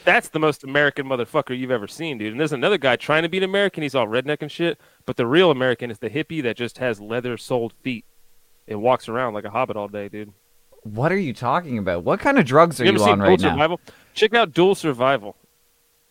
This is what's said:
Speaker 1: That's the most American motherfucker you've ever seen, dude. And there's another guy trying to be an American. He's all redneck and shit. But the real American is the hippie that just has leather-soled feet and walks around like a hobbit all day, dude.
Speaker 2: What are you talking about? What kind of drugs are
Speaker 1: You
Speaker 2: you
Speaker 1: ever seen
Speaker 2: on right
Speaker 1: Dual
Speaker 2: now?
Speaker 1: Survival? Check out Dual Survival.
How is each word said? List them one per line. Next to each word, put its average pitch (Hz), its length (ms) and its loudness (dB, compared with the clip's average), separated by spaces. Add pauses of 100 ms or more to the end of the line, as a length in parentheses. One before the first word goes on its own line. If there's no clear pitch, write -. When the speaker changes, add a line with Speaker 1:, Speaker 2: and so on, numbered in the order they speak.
Speaker 1:
That's 214 240 0
the 156 100 -6
most 156 240 0
American 139 420 0
motherfucker 131 520 -2
you've 127 120 -6
ever 110 180 -2
seen, 151 300 -8
dude. 107 140 -6
And 113 80 -10
there's 151 140 0
another 156 240 0
guy 135 180 2
trying 151 280 0
to 170 60 -2
be 170 80 -4
an 190 60 0
American. 190 400 -2
He's 143 100 -4
all 123 140 2
redneck 131 340 -2
and - 100 -10
shit. 170 280 -4 (260)
But 127 120 -8
the 120 100 0
real 165 240 4
American 123 400 -2
is 101 80 -14
the 113 100 -6
hippie 151 340 -6
that 113 120 -2
just 120 240 -8
has 120 220 -4
leather-soled 117 720 -4 (100)
feet 123 220 -8 (600)
and 104 140 -8
walks 123 280 2
around 120 240 -4
like 104 100 -8
a 107 80 -12
hobbit 113 260 -4
all 104 120 -8
day, 101 180 -10
dude. 104 240 -14 (640)
Speaker 2:
What 139 160 2
are 190 60 0
you 156 160 -2
talking 135 440 -4
about? 90 260 -2
What 147 160 0
kind 277 200 2
of 175 60 4
drugs 147 340 4
are 127 60 2
Speaker 1:
You 190 60 6
Speaker 2:
you 208 60 4
Speaker 1:
ever 107 60 4
seen 104 100 6
Speaker 2:
on 101 80 2
right 98 180 6
Speaker 1:
Dual 95 100 2
Speaker 2:
now? - 60 0
Speaker 1:
Survival? 165 240 2 (340)
Check 214 200 2
out 220 200 4
Dual 185 220 4
Survival. 127 600 0 (760)